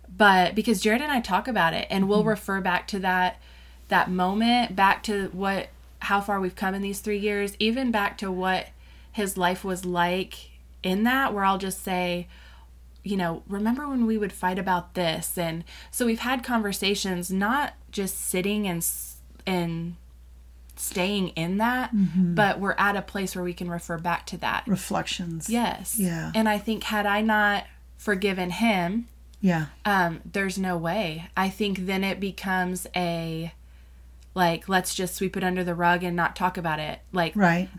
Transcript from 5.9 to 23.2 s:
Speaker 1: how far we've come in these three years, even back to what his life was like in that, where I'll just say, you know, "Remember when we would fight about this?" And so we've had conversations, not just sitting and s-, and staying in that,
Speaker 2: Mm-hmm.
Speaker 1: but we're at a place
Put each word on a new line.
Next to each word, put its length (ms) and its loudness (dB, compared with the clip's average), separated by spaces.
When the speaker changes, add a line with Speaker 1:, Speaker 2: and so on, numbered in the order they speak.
Speaker 1:
how 200 0
far 200 -2
we've 160 -2
come 180 -2
in 80 -4
these 180 -4
three 180 -2
years, 400 -2
even 320 0
back 280 0
to 120 -4
what 380 0
his 240 -2
life 280 0
was 200 -4
like 680 -2
in 220 0
that, 300 2
where 100 0
I'll 140 4
just 240 -6
say, 440 -2
you 140 -4
know, 320 -2
"Remember 400 -2
when 180 0
we 120 2
would 140 -2
fight 260 -2
about 360 -2
this?" 440 -2
And 260 -4
so 160 -2
we've 140 0
had 240 -2
conversations, 880 0
not 440 0
just 380 -4
sitting 400 0
and 100 -2
s-, 380 -6
and 500 -2
staying 540 -2
in 280 -2
that, 360 0
Speaker 2:
Mm-hmm. 400 4
Speaker 1:
but 240 4
we're 200 0
at 180 4
a 60 -2
place 320 -6